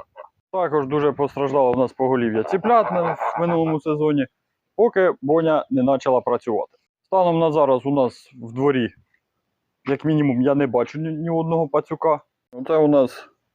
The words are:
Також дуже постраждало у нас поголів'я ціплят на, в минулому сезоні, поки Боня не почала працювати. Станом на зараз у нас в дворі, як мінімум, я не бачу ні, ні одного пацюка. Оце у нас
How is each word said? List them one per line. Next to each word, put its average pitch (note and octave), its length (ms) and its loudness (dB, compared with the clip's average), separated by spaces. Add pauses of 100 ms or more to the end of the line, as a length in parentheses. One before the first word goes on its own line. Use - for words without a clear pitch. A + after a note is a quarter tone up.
(520)
Також D3+ 340 0
дуже C#3+ 260 0
постраждало C3+ 600 0
у B2 40 0
нас B2+ 160 0
поголів'я A#2+ 500 0
ціплят G#3+ 500 0
на, E3+ 200 -2
в - 280 -6
минулому E3 400 -2
сезоні, D3+ 460 -2 (500)
поки G3+ 460 2
Боня D#3 480 2
не B2+ 140 0
почала C3 360 2
працювати. A#2 580 -4 (240)
Станом F3+ 360 0
на E3 140 2
зараз C3+ 340 2
у C#3 40 0
нас C3+ 440 -2
в A#2 180 -16
дворі, C3 360 0 (1000)
як C#3 160 -2
мінімум, D3 380 0
я C#3 120 2
не C#3+ 120 2
бачу B2 340 -2
ні, D#3+ 80 -6
ні D#3+ 220 -6
одного E3 380 -2
пацюка. D#3 520 -2 (320)
Оце C3 240 -4
у D3+ 120 4
нас C#3 400 0 (260)